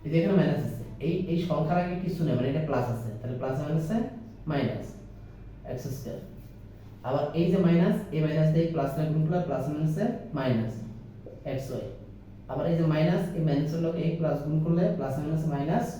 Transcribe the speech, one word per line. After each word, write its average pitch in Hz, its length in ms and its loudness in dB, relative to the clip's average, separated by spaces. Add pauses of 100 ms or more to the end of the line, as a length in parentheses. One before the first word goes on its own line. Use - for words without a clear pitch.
এই 147 60 -4
যে 165 100 4
এখানে 196 200 4
মাইনাস 147 280 4
আছে, - 160 -6 (220)
এই, 175 80 2 (180)
এই 170 60 2 (100)
সংখ্যার 160 340 2
আগে 180 120 -2 (100)
কিছু - 220 -2
নেই, 120 120 4
মানে 131 140 2
এটা 156 160 0
প্লাস 127 260 2
আছে, - 240 -6
তাহলে 123 220 -6
প্লাস 131 220 -2
মাইনাসে 160 340 0 (540)
মাইনাস 135 360 0 (840)
এক্স 175 140 -6 (120)
স্কয়ার। - 220 -8 (920)
আবার 147 160 0 (140)
এই 175 120 4
যে 175 160 6
মাইনাস, 170 300 6 (180)
এই 156 120 2
মাইনাস 156 280 4
দিয়ে 165 200 6
প্লাস 135 220 0
দিয়ে 156 160 0
গুণ 156 140 2
করলে 180 220 2
প্লাস 135 220 -2
মাইনাসে 156 340 0 (340)
মাইনাস 113 360 0 (800)
এক্স 131 180 -4
ওয়াই। 113 160 -6 (680)
আবার 151 180 -2
এই 165 80 4
যে 165 140 4
মাইনাস, 180 300 4 (140)
এই 160 100 0
মাইনাসের 156 400 2
লগে 165 200 0
এই 165 140 2
প্লাস 143 260 2
গুণ 156 180 2
করলে 170 200 4 (140)
প্লাস 135 220 -2
মাইনাসে 160 340 0
মাইনাস 160 320 0 (140)